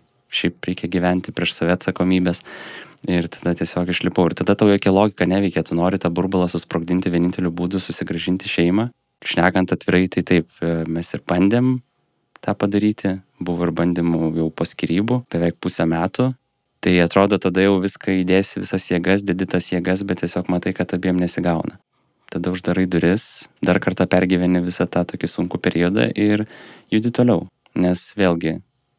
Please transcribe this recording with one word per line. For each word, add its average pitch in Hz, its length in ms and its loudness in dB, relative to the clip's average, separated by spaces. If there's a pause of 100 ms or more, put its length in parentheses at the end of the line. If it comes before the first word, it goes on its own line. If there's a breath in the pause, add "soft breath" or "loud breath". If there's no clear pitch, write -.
(280)
šiaip - 400 -4
reikia 85 240 -6
gyventi 90 420 0
prieš - 220 -4
save 85 200 0
atsakomybės. 90 640 0 (640 loud breath)
Ir 87 220 0
tada - 280 -2
tiesiog 90 340 -2
išlipau. 87 360 0
Ir - 100 -4
tada 95 200 2
tau 107 120 6
jokia 98 220 4
logika 98 360 4
neveikia, 92 340 0
tu 85 160 -4
nori 90 240 2
tą 90 80 0
burbulą 87 400 0
susprogdinti 87 640 -2
vieninteliu 87 400 0
būdu, 90 280 -2
susigrąžinti 87 680 -4
šeimą. 95 380 2 (360)
Šnekant 90 500 0
atvirai, 90 360 2
tai 90 160 -2
taip, 85 240 2 (120)
e, 82 240 -2
mes 82 280 -6
ir - 120 -6
bandėm 120 520 2 (640)
tą 104 120 -2
padaryti, 101 640 0 (180)
buvo 87 280 -2
ir 85 80 0
bandymų 85 640 0
jau 80 140 0
po - 160 -4
skyrybų, 123 640 -2
beveik 85 320 -2
pusę 85 240 -2
metų. 82 460 0 (500)
Tai 92 100 2 (100)
atrodo, 98 360 4
tada 92 240 0
jau 98 200 6
viską 98 400 -2
įdėsi, 95 400 0
visas 95 280 -4
jėgas, 92 360 2
dedi 92 200 -2
tas 90 240 -2
jėgas, 92 360 0
bet 95 160 -4
tiesiog - 280 -4
matai, 92 240 -2
kad - 200 -4
abiem 90 240 0
nesigauna. 87 600 -2 (520)
Tada 90 200 -4
uždarai 90 360 -2
duris, 90 640 0 (140)
dar 90 180 2
kartą 92 260 0
pergyveni 90 560 2
visą 87 240 -2
tą 90 200 -2
tokį - 200 -6
sunkų - 320 -4
periodą 90 560 0
ir 104 320 0 (440 loud breath)
judi 110 200 2
toliau. 120 380 2 (260)
Nes 90 400 0
vėlgi, 87 460 0 (380)